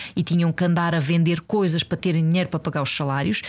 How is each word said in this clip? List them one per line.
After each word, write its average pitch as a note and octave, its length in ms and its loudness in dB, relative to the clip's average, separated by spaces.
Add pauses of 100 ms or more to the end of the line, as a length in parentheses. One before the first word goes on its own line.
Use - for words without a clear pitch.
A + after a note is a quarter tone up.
(160)
e F3 60 -2
tinham E3+ 280 2
que F3+ 140 -2
andar E3+ 300 2
a E3 40 2
vender E3 440 2
coisas F3+ 400 0
para E3+ 160 -4
terem E3 280 0
dinheiro F3+ 220 2
para D#3+ 100 -4
pagar D3+ 240 -4
os - 140 -4
salários, C#3+ 520 -2